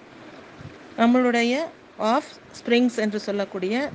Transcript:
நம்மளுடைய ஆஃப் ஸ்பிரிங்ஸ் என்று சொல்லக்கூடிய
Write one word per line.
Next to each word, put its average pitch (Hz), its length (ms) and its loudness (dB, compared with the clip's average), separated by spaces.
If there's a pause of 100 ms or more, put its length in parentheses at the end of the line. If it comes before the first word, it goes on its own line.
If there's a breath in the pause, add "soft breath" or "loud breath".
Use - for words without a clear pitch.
(1000)
நம்மளுடைய 240 600 4 (380)
ஆஃப் 233 280 0 (280)
ஸ்பிரிங்ஸ் 240 440 2
என்று 214 240 -2
சொல்லக்கூடிய 202 760 -4